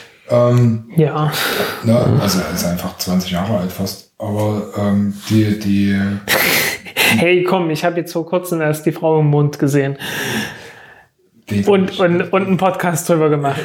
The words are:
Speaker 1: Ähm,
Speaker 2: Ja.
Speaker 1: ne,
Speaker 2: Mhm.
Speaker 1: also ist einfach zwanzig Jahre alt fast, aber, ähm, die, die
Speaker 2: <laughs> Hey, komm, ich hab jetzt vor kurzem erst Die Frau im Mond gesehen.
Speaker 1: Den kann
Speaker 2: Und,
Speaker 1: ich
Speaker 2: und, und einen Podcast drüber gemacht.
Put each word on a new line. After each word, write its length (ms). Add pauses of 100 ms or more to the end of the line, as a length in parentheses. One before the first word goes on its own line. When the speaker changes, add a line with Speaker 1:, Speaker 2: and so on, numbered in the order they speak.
(300)
Speaker 1:
Ähm, 560 (100)
Speaker 2:
Ja. 340 (540)
Speaker 1:
ne, 80 (160)
Speaker 2:
Mhm. 140
Speaker 1:
also 180 (160)
ist 100
einfach 320
zwanzig 340
Jahre 260
alt 160
fast, 440
aber, 600
ähm, 360 (160)
die, 300
die 400 (560)
Speaker 2:
<laughs> 600
Hey, 260
komm, 280
ich 120
hab 140
jetzt 160
vor 120
kurzem 360
erst 240
Die 80
Frau 260
im 80
Mond 320
gesehen. 380 (1500)
Speaker 1:
Den 160
kann 80
Speaker 2:
Und, 180
Speaker 1:
ich 80
Speaker 2:
und, 220 (100)
und 160
einen 100
Podcast 520
drüber 200
gemacht. 360